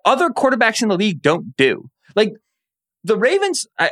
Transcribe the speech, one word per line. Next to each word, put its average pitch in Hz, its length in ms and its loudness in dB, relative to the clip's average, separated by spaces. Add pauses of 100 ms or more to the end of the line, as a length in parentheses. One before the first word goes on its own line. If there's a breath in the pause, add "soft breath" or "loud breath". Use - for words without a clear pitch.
other 269 240 2
quarterbacks 240 520 0
in 233 60 0
the 190 100 0
league 185 240 -2
don't 165 340 -2
do. 131 360 0 (240 soft breath)
Like, 214 180 2 (720)
the 220 140 0
Ravens, 370 500 0 (100)
I, - 140 -2